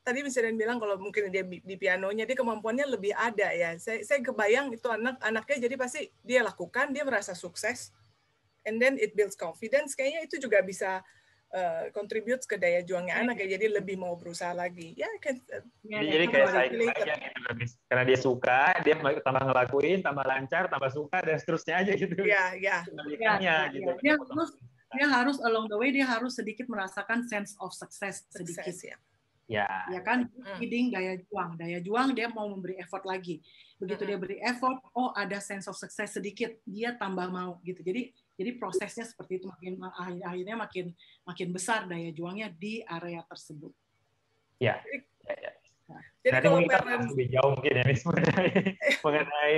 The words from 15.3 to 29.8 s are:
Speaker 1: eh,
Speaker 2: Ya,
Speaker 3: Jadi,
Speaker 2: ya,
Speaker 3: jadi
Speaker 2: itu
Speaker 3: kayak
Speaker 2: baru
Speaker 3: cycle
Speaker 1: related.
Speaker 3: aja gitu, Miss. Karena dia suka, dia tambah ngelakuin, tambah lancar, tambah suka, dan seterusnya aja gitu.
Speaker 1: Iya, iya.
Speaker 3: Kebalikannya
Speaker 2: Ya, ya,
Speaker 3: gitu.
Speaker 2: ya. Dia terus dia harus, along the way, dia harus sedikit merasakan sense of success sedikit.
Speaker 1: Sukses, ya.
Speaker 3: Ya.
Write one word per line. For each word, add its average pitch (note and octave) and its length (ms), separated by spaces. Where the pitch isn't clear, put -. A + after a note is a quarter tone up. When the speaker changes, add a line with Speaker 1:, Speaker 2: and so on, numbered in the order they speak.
Speaker 1:
eh, - 140
Speaker 2:
Ya, G#3+ 160
Speaker 3:
Jadi, - 20
Speaker 2:
ya, - 80
Speaker 3:
jadi - 140
Speaker 2:
itu A#3+ 80
Speaker 3:
kayak C#3 100
Speaker 2:
baru - 140
Speaker 3:
cycle B2+ 180
Speaker 1:
related. - 300
Speaker 3:
aja D3+ 100
gitu, - 240
Miss. A#2+ 160
Karena B2+ 180
dia B2+ 160
suka, B2+ 400
dia D3+ 140
tambah C3 240
ngelakuin, C#3 560
tambah C#3 240
lancar, C3+ 420
tambah C3+ 240
suka, D3+ 300
dan D#3 160
seterusnya D#3+ 400
aja G3 160
gitu. E3+ 260
Speaker 1:
Iya, G3 240
iya. F#3+ 260
Speaker 3:
Kebalikannya F3 560
Speaker 2:
Ya, F3 220
ya, D3 100
Speaker 3:
gitu. D#3+ 140
Speaker 2:
ya. F3 100
Dia D4+ 240
terus D#4 300
dia C#4+ 120
harus, C4+ 320
along A3+ 280
the G#3 80
way, B3+ 160
dia C4+ 120
harus B3 300
sedikit A3 320
merasakan G#3 580
sense G#3 340
of F#3 140
success - 560
sedikit. E3+ 360
Speaker 1:
Sukses, E3+ 220
ya. - 120
Speaker 3:
Ya. G#2 240